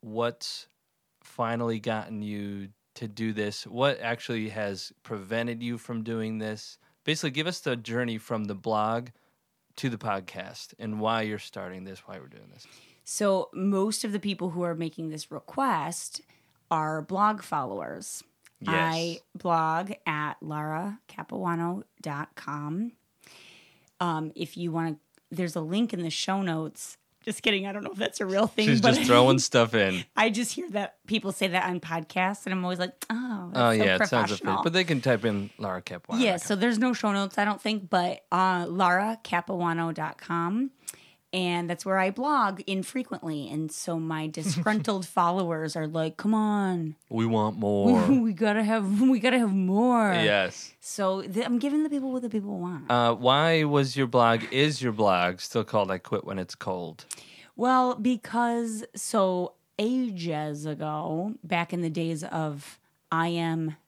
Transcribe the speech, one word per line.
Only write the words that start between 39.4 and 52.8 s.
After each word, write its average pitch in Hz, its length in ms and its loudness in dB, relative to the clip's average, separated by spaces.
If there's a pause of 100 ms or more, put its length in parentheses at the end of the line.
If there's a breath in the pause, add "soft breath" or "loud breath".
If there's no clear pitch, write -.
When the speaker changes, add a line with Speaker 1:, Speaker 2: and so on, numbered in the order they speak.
Speaker 2:
dot 156 260 -6
com. 185 540 -2 (600 loud breath)
And 175 380 -2
that's 175 160 -6
where 190 140 2
I 190 100 4
blog 226 560 0
infrequently. 180 840 -4
And 156 200 -4
so 165 280 -4
my 160 260 -4
disgruntled 175 840 -2
<laughs> - 0 -
followers 170 680 0
are 160 100 -2
like, 160 320 -2
"Come 214 160 2
on. 196 600 0 (120)
Speaker 1:
We 113 200 0
want 107 320 2
more. 104 420 4
Speaker 2:
<laughs> - 80 4
We, 269 80 8
we 226 160 2
gotta 214 300 2
have, 208 360 2
we 262 200 6
gotta 254 180 4
have 220 160 4
more." 202 580 4
Speaker 1:
Yes. 104 680 2
Speaker 2:
So 190 420 -2
th-, 196 240 -2
I'm 240 140 2
giving 285 240 2
the 311 80 0
people 269 200 -2
what 254 120 -4
the 226 80 -6
people 202 260 -4
want. 170 320 -6